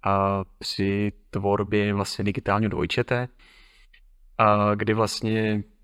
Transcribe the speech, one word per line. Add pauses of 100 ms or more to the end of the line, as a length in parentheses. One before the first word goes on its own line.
a (140)
při (180)
tvorbě
vlastně
digitálního
dvojčete, (1080)
a
kdy
vlastně (200)